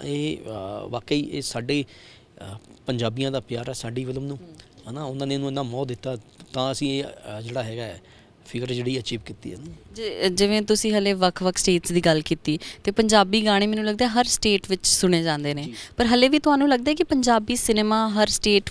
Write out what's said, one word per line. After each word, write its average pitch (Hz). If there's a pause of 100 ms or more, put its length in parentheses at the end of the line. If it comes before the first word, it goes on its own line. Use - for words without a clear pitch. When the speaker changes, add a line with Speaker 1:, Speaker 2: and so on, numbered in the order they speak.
Speaker 1:
ਇਹ, 147
ਅ, 101
ਵਾਕਈ 143
ਇਹ 135
ਸਾਡੇ, 131 (540)
ਅ, 101 (280)
ਪੰਜਾਬੀਆਂ 123
ਦਾ 135
ਪਿਆਰ 117
ਹੈ 127
ਸਾਡੀ 120
ਫਿਲਮ 131
ਨੂੰ, 139
Speaker 2:
ਹੂੰ। 175 (380)
Speaker 1:
ਹੈ 113
ਨਾ, 147
ਉਹਨਾਂ 135
ਨੇ 139
ਇਹਨੂੰ 139
ਇੰਨਾ 139
ਮੋਹ 127
ਦਿੱਤਾ, 127 (360)
ਤਾਂ 131
ਅਸੀਂ 135
ਇਹ, 139
ਅ, 107
ਜਿਹੜਾ 120
ਹੈਗਾ 117
ਹੈ, 98 (460)
ਫਿਗਰ 123
ਜਿਹੜੀ 123
ਅਚੀਵ 113
ਕੀਤੀ -
ਹੈ 90
ਨਾ। 160 (220)
Speaker 2:
ਜਿ-, 190
ਜਿਵੇਂ 202
ਤੁਸੀਂ 214
ਹਲੇ 202
ਵੱਖ-ਵੱਖ 185
ਸਟੇਟਸ 175
ਦੀ 175
ਗੱਲ 160
ਕੀਤੀ, 156 (260)
ਤੇ 208
ਪੰਜਾਬੀ 214
ਗਾਣੇ 208
ਮੈਨੂੰ 214
ਲੱਗਦਾ 214
ਹਰ 233
ਸਟੇਟ 208
ਵਿੱਚ 190
ਸੁਣੇ 175
ਜਾਂਦੇ 147
ਨੇ, 143
Speaker 1:
ਜੀ। 127 (220)
Speaker 2:
ਪਰ 240
ਹਲੇ 247
ਵੀ 294
ਤੁਹਾਨੂੰ 294
ਲੱਗਦਾ 262
ਕਿ 330
ਪੰਜਾਬੀ 240
ਸਿਨੇਮਾ 220
ਹਰ 214
ਸਟੇਟ -